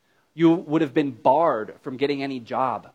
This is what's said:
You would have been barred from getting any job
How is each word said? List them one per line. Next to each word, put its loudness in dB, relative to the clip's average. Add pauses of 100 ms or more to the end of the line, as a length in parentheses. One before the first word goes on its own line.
(380)
You 6
would 0
have -2
been 0
barred 0
from -12
getting -4
any -8
job -6